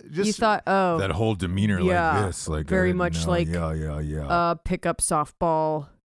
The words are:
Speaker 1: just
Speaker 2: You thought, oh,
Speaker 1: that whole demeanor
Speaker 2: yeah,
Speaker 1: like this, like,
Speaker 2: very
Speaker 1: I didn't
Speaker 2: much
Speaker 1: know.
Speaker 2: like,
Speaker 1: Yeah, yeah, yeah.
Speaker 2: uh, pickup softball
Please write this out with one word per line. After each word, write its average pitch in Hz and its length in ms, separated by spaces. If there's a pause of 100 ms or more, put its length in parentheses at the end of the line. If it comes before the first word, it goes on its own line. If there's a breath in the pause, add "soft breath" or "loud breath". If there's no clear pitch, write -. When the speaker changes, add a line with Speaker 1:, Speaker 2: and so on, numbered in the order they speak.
Speaker 1:
just 175 180
Speaker 2:
You 214 60
thought, 214 340
oh, 185 320
Speaker 1:
that 95 120
whole 110 240
demeanor 95 460
Speaker 2:
yeah, 175 380
Speaker 1:
like 98 80
this, - 200
like, - 200
Speaker 2:
very 185 220
Speaker 1:
I - 20
didn't 180 80
Speaker 2:
much - 260
Speaker 1:
know. - 60
Speaker 2:
like, 175 180
Speaker 1:
Yeah, 82 240
yeah, 76 260
yeah. 76 280
Speaker 2:
uh, 170 280
pickup 170 460
softball 156 880 (180)